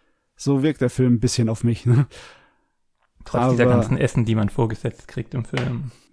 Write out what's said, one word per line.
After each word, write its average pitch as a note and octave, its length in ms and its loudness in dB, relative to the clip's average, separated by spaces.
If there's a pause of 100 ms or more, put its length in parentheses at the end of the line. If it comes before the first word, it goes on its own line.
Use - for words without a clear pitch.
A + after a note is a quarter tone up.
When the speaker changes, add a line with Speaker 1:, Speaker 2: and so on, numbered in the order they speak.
(360)
Speaker 1:
So C#3 280 0
wirkt D3 180 0
der B2 80 2
Film B2+ 240 2
ein A#2 60 2
bisschen A2+ 300 0
auf A2 140 -4
mich, A#2 220 -2
ne? A#2+ 220 4 (1160)
Speaker 2:
Trotz B2+ 280 0
dieser B2 140 2
Speaker 1:
Aber B2 80 4
Speaker 2:
ganzen A#2+ 240 2
Essen, B2 280 0
die A2 100 0
man G#2+ 140 0
vorgesetzt A2 580 -4
kriegt - 280 -10
im A#2 100 -6
Film. A#2+ 460 -6 (220)